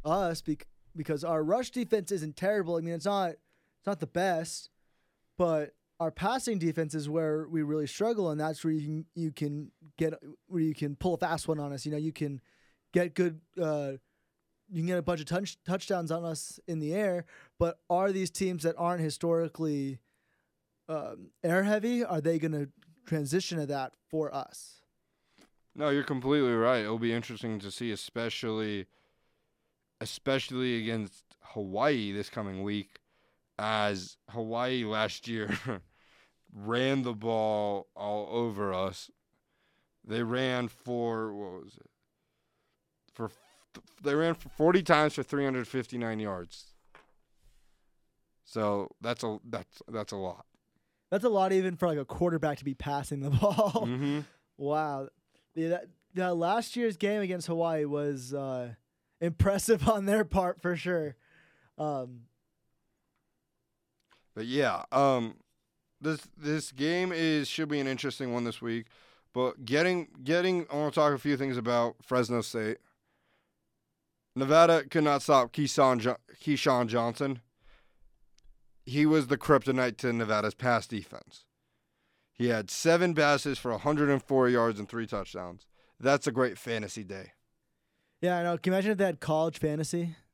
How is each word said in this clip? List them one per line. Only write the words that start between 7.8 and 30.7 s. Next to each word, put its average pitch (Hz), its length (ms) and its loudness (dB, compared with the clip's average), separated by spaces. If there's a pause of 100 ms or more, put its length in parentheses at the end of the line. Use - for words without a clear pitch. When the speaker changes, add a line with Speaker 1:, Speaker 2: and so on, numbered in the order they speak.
Speaker 1:
struggle, 208 460 0
and 151 80 -4
that's 156 240 -4
where 160 80 0
you 156 100 -2
can, 156 240 -6 (100)
you 160 160 -4
can 147 380 -6 (280)
get, 160 160 0 (340)
where 175 140 -2
you 156 120 2
can 143 220 -4
pull 180 200 0
a - 20 -8
fast 165 300 -2
one 156 120 0
on 143 140 -6
us. 135 120 -10
You 151 60 -4
know, 147 60 -4
you 156 160 -4
can 143 260 -6 (540)
get 175 220 2
good, 170 260 0 (200)
uh, 147 300 -2 (800)
you 175 100 -6
can 165 40 -2
get 180 120 0
a 170 40 0
bunch 165 180 -2
of 151 60 -8
touch-, 185 400 -4
touchdowns 180 440 -2
on 170 140 -2
us 160 340 -8 (100)
in 165 120 -4
the 151 140 -2
air, 185 320 0 (320)
but 170 220 0 (100)
are 190 240 4
these 190 180 0
teams 180 320 -4
that 165 140 0
aren't 175 240 0
historically, 160 1000 -2 (880)
um, 147 440 -8 (120)
air 180 200 4
heavy, 220 400 0
are 165 180 -2
they 160 180 2
gonna 151 280 -2 (380)
transition 165 540 -2
to 147 60 -4
that 135 280 -6 (160)
for 156 240 -2
us? - 420 -10 (1000)
Speaker 2:
No, 147 140 0
you're 143 140 2
completely 135 500 2
right. 117 300 4
It'll 113 140 -2
be 117 160 0
interesting 113 460 -6
to 98 120 -10
see, 120 200 -6
especially, 110 920 -4 (1120)
especially 127 840 -2